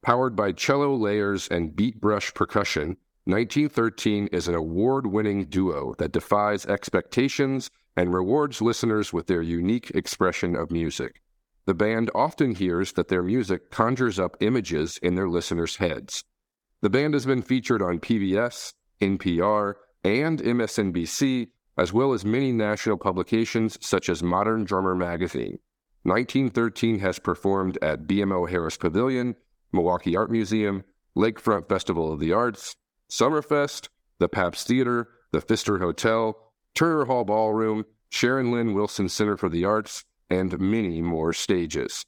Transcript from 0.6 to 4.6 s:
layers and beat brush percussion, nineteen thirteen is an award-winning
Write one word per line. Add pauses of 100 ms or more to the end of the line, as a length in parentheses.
layers
and
beat
brush
percussion, (300)
nineteen
thirteen
is
an
award-winning